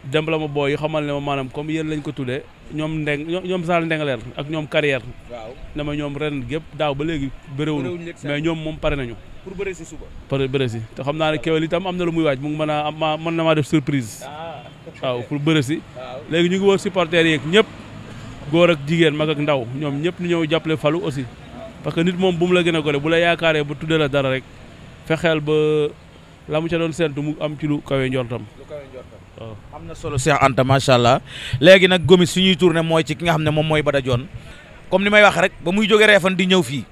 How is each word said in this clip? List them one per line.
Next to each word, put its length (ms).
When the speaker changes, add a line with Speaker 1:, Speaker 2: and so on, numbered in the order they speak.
Speaker 1:
dem 260
la 80
ma 100
booy 240
yi 60
xamal 280
ne 80
ma 60
maanaam 300
comme 220
yéen 180
lañ 120
ko 100
tuddee, 320
ñoom 300
Ndeng-, 220
ñoom, 200
ñoom 200
Sall 200
Ndengaleer 340
ak 140
ñoom 180
Carrière. 340
Speaker 2:
Waaw. 220
Speaker 1:
Ne 80
ma 120
ñoom 220
ren 320
gépp 140
daaw 180
ba 100
léegi 240
bëriwuñu. 260
Speaker 2:
Bëriwuñu 220
léegi 220
Speaker 1:
Mais 140
ñoom 220
moom 140
pare 180
nañu. 180
Speaker 2:
Pour 120
bëre 180
si 120
suba. 200
Speaker 1:
Pare 180
bëre 220
si. 100
Te 80
xam 140
naa 140
ne 60
Kewel 280
itam 220
am 100
na 80
lu 60
muy 120
waaj, 160
mu 100
ngi 80
mën 120
a 180
am, 100
ma-, 200
mën 180
na 80
maa 120
def 120
surprise. 580
Speaker 2:
Ah. 380
Speaker 1:
Waaw, 220
pour 160
bëre 240
si. 180
Speaker 2:
Waaw. 240
Speaker 1:
Léegi 180
ñu 80
ngi 80
woo 120
supporters 500
yeeg 180
ñëpp, 200
góor 200
ak 160
jigéen, 280
mag 140
ak 100
ndaw, 260
ñoom 260
ñëpp 180
ñu 80
ñëw 220
jàppale 280
Fallou 280
aussi. 200
Parce 120
que 60
nit 160
moom 180
bu 120
mu 60
la 100
gën 120
a 60
gore, 180
bu 100
la 100
yaakaaree 440
ba 120
tuddee 220
la 100
dara 220
rek, 140
fexeel 360
ba 120
la 140
mu 80
ca 80
doon 160
séntu 280
mu 200
am 180
ci 80
lu 140
kawe 280
njortam. 340
Speaker 2:
Lu 60
kawe 240
njortam. 320
Speaker 1:
Waaw. 180
Speaker 2:
Am 120
na 80
solo, 220
Cheikh 240
Anta, 220
macha 320
Allah. 240
Léegi 300
nag, 160
Gomis, 260
suñuy 240
tourné 260
mooy 220
ci 120
ki 100
nga 80
xam 100
ne 80
moom 160
mooy 140
Bada 180
Dione. 280
Comme 140
ni 60
may 140
wax 140
rek, 140
ba 120
muy 160
jógee 180
Réfane 300
di 100
ñëw 160
fii 280